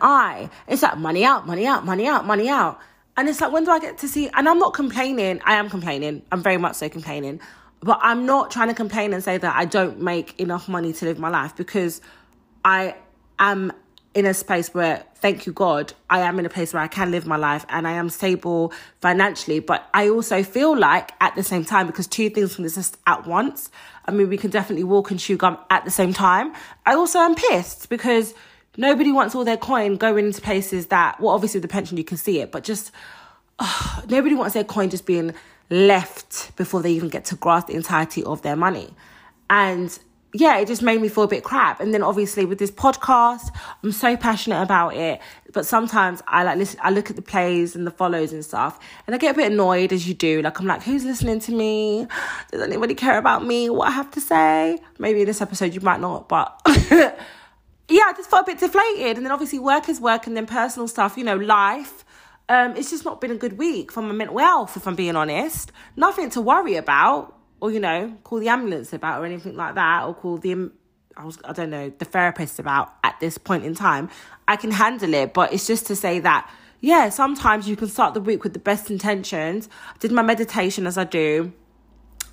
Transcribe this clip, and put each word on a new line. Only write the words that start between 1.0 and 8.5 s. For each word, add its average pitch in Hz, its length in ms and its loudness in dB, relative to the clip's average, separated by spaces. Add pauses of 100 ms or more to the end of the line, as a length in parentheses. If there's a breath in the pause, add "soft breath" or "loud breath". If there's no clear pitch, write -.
out, 262 220 4
money 180 200 -2
out, 262 200 0
money 190 200 -2
out, 262 200 0
money 214 240 0
out. 202 300 0 (360 loud breath)
And 269 140 0
it's 285 100 -6
like, 269 100 0
when 320 140 0
do 349 60 2
I 320 80 6
get - 200 -8
to 285 100 -8
see? 294 260 -2
And 285 120 4
I'm 339 120 6
not - 160 4
complaining. 247 680 -2
I 208 100 4
am 208 160 0
complaining. 151 600 -6
I'm 180 120 -2
very 185 160 2
much 175 180 -2
so 156 140 -6
complaining. 147 500 -10 (400 loud breath)
But 220 220 2
I'm 233 240 2
not 269 240 2